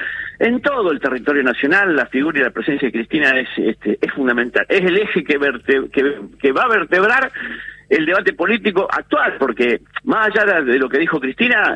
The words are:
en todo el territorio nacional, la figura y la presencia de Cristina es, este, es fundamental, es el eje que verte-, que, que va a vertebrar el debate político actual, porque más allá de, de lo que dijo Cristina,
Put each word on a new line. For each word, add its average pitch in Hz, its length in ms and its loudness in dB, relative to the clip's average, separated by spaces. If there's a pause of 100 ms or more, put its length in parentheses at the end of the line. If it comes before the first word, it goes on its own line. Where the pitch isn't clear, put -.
(380)
en 240 240 0
todo 247 280 0
el 143 100 -2
territorio 131 420 -2
nacional, 156 520 0
la 127 120 0
figura 143 340 -2
y 127 40 2
la 117 60 -2
presencia 135 380 -2
de - 40 -6
Cristina 131 460 0
es, 123 100 -4 (100)
este, 110 420 -2
es 131 140 -2
fundamental, 120 560 0
es 190 100 4
el 180 160 2
eje 202 280 0
que 139 140 0
verte-, 135 520 0
que, 143 260 0 (240)
que 135 120 2
va 175 100 0
a 254 60 2
vertebrar 220 600 2 (600)
el 160 140 2
debate 180 300 2
político 190 560 0
actual, 196 480 0
porque 120 420 0 (240)
más 214 240 2
allá 208 320 2
de, 127 120 0
de 135 60 4
lo 131 120 0
que 135 80 0
dijo 160 200 0
Cristina, 135 580 0